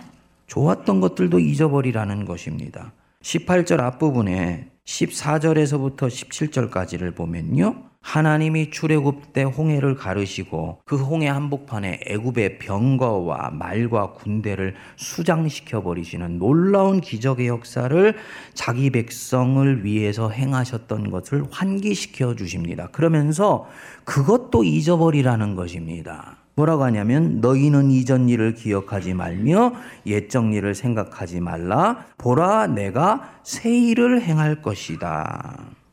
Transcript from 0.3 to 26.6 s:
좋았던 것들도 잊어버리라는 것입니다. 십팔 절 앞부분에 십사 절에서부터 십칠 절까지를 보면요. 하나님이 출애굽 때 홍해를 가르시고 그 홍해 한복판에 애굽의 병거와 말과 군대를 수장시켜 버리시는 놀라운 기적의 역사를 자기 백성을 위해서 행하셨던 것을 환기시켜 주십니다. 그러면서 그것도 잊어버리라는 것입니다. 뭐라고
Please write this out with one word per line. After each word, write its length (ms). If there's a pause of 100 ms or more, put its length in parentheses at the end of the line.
좋았던 540
것들도 380
잊어버리라는 840
것입니다. 680 (280)
십팔 460
절 160
앞부분에 880 (140)
십사 540
절에서부터 680
십칠 420
절까지를 600
보면요. 720 (160)
하나님이 680
출애굽 640
때 120
홍해를 500
가르시고 920
그 120
홍해 320
한복판에 760
애굽의 540
병거와 920
말과 640
군대를 600 (220)
수장시켜 880
버리시는 560
놀라운 600
기적의 460
역사를 720 (380)
자기 360
백성을 960
위해서 460
행하셨던 800
것을 420
환기시켜 840
주십니다. 540
그러면서 800 (340)
그것도 640
잊어버리라는 880
것입니다. 840 (180)
뭐라고 260